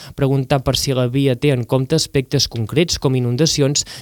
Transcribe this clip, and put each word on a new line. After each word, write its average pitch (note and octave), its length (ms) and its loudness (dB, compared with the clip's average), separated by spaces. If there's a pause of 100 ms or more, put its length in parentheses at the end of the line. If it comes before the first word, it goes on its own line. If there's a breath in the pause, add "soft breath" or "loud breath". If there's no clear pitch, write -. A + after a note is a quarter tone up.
(160 loud breath)
Preguntar C3+ 480 0
per C3 140 0
si C3+ 180 -2
la B2+ 160 0
via C3+ 240 2
té D3 160 2
en A#2+ 140 0
compte C3+ 340 0
aspectes - 480 0
concrets A#2 500 -2
com C3+ 220 0
inundacions, C3+ 640 0 (180 loud breath)